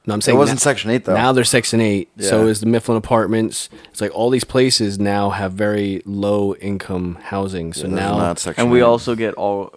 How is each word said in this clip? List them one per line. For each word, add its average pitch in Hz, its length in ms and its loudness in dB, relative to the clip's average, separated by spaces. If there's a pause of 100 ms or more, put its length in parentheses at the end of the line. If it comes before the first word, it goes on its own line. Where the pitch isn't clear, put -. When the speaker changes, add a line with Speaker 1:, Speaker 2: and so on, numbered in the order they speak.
Speaker 1:
No, 107 100 -4
I'm 107 40 -2
Speaker 2:
It 107 60 -4
Speaker 1:
saying 123 140 4
Speaker 2:
wasn't 135 200 4
Speaker 1:
now, - 60 0
Speaker 2:
Section 113 260 0
eight, 120 140 0
though. 92 100 0
Speaker 1:
now 117 180 2
they're 127 120 2
Section 117 360 0
eight. 101 280 0 (100)
So 107 240 2
Speaker 2:
Yeah. 110 80 4
Speaker 1:
is 104 80 0
the 107 80 -4
Mifflin 117 320 2
Apartments. 110 680 0 (220)
It's - 100 -12
like 104 160 -4
all 117 140 2
these 127 120 2
places 120 560 2
now 101 320 2
have 95 220 -4
very 101 520 -2
low-income 98 1160 -2
housing. 95 500 -6
So - 100 -10
Speaker 2:
Yeah, - 120 -6
there's 95 60 -2
Speaker 1:
now 101 180 -2
Speaker 2:
not 87 220 -2
Section 87 240 -4
Speaker 3:
And 120 80 2
we 123 80 6
Speaker 2:
eight. - 20 6
Speaker 3:
also 117 320 2
get 110 200 -4
all, 101 420 -4